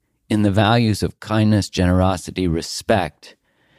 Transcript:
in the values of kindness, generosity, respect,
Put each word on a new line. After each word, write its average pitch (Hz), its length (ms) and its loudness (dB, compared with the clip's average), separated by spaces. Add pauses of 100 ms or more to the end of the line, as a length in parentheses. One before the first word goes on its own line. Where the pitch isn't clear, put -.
(300)
in 104 120 0
the 104 80 2
values 107 520 2
of - 180 -6
kindness, 107 480 0
generosity, 92 800 0
respect, 82 880 -4 (420)